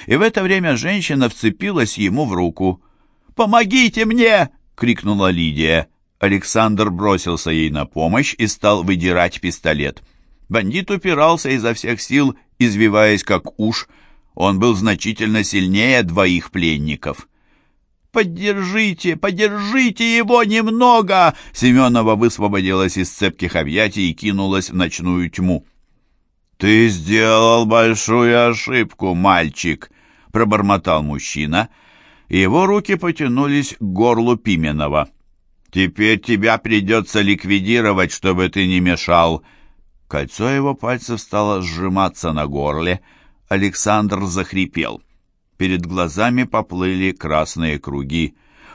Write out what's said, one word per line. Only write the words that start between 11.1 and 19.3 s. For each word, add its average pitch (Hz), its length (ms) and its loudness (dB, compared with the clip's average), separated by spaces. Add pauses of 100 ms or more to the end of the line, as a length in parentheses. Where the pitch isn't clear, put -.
изо 117 240 0
всех 113 260 -6
сил, 135 380 0 (220)
извиваясь 107 640 4
как - 360 -4
уж. 107 280 -2 (480)
Он 95 240 0
был 117 160 2
значительно 107 680 -2
сильнее 104 600 0
двоих 90 480 0
пленников. 76 760 -4 (840)
«Поддержите, 190 1040 -2
поддержите 208 1040 0